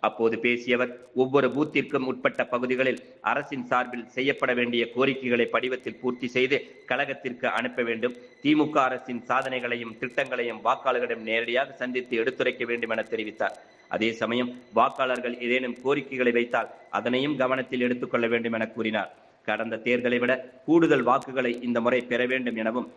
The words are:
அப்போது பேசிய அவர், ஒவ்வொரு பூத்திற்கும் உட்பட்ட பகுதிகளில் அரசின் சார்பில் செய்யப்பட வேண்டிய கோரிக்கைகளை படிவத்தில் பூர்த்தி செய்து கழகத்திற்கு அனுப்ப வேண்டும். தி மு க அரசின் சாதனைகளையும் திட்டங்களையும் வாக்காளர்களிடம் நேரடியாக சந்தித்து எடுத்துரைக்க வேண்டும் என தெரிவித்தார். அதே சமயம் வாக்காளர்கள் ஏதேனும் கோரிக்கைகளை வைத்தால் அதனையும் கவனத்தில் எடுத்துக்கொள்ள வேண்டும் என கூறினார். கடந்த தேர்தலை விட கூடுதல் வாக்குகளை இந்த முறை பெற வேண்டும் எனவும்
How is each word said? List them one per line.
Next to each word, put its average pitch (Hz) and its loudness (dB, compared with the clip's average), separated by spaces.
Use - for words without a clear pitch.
அப்போது 113 2
பேசிய 120 2
அவர், 123 0
ஒவ்வொரு 131 4
பூத்திற்கும் 139 0
உட்பட்ட 127 0
பகுதிகளில் 123 0
அரசின் 135 -4
சார்பில் 123 0
செய்யப்பட 131 0
வேண்டிய 120 2
கோரிக்கைகளை 123 2
படிவத்தில் 117 -2
பூர்த்தி 123 -4
செய்து 127 2
கழகத்திற்கு 131 -4
அனுப்ப 123 -2
வேண்டும். 117 -2
தி 151 4
மு 151 4
க 151 2
அரசின் 127 -2
சாதனைகளையும் 123 -2
திட்டங்களையும் 123 -4
வாக்காளர்களிடம் 120 0
நேரடியாக 120 0
சந்தித்து 123 -4
எடுத்துரைக்க 123 0
வேண்டும் 117 -2
என 110 -2
தெரிவித்தார். 107 -4
அதே 110 0
சமயம் 120 -2
வாக்காளர்கள் 123 0
ஏதேனும் 120 -2
கோரிக்கைகளை 131 0
வைத்தால் 120 0
அதனையும் 127 0
கவனத்தில் 127 0
எடுத்துக்கொள்ள 123 0
வேண்டும் 117 0
என 110 -2
கூறினார். 110 -4
கடந்த 113 -2
தேர்தலை 120 2
விட 123 2
கூடுதல் 156 6
வாக்குகளை 127 2
இந்த 120 0
முறை 123 4
பெற 123 -2
வேண்டும் 123 -2
எனவும் 113 -2